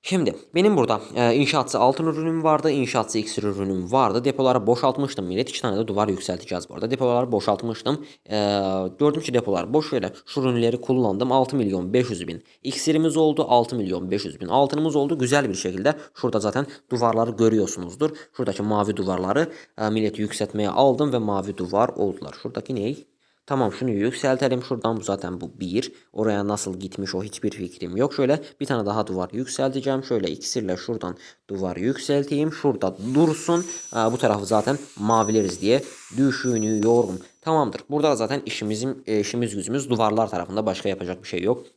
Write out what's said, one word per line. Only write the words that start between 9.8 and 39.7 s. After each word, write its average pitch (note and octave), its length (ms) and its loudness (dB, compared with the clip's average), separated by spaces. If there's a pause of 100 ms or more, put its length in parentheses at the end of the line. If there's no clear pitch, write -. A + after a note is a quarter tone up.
Şöyle G2 240 -2 (120)
şu - 160 -4
ürünleri A#2+ 400 2
kullandım. B2 500 2
Altı C3 240 2
milyon G2 380 0
beş B2 160 4
yüz F2+ 180 -6
bin E2+ 160 -10 (200)
iksirimiz D#3 540 0
oldu. D#3 320 4
Altı A#2+ 260 4
milyon F#2 360 -2
beş G2+ 140 -2
yüz D2+ 160 -10
bin F2+ 60 -8
altınımız C#3 480 2
oldu. C#3+ 240 2
Güzel B2+ 300 2
bir F#2 60 -2
şekilde F#2+ 400 0 (180)
şurada A2+ 260 0
zaten G#2+ 260 0 (260)
duvarları A#2 400 2
görüyorsunuzdur. G#2+ 800 0 (280)
Şuradaki A2+ 240 -4
mavi G#2 360 0
duvarları, G2 540 0 (260)
e, G#2+ 120 -2
milleti G#2+ 320 0
yükseltmeye G#2 480 -2
aldım C3+ 440 4
ve B2 40 0
mavi G2+ 400 -2
duvar F#2+ 320 0
oldular. - 520 -4
Şuradaki A#2+ 340 -8
ne? A2+ 200 -4 (500)
Tamam, C3 260 0
şunu B2+ 180 -4
yükseltelim B2 760 0
şuradan. A2+ 340 -2
Bu G2+ 40 -6
zaten F#2 400 -4
bu E2+ 180 -10
bir. F#2 320 -2 (220)
Oraya G#2 340 0
nasıl G2 320 -4
gitmiş F#2+ 360 -8
o, F#2+ 80 -2
hiçbir G#2 280 -6
fikrim F2+ 460 -8
yok. C#3 160 0
Şöyle C#3 280 2 (180)
bir C#3+ 60 -4
tane A#2 200 -2
daha G#2 220 0
duvar F#2 260 -4
yükselteceğim. C3 680 -2
Şöyle G2+ 280 0
iksirle F#2+ 460 -4
şuradan F2+ 400 -6 (320)
duvar F#2+ 260 -4
yükselteyim. C#3+ 760 0
Şurada G2 440 0 (180)
dursun. E3 520 2 (260)
Aa, A2+ 200 2
bu B2 60 -2
tarafı G#2 280 2
zaten A2 320 2 (220)
mavileriz G#2 600 2
diye A#2+ 220 2 (340)
düşünüyorum. A2+ 1040 2 (220)
Tamamdır. D3+ 480 0
Burada D3 260 2
zaten A#2 300 -2
işimizin, A2 600 -4
e, G#2+ 120 2
işimiz A2 360 -2
gücümüz G#2+ 340 -4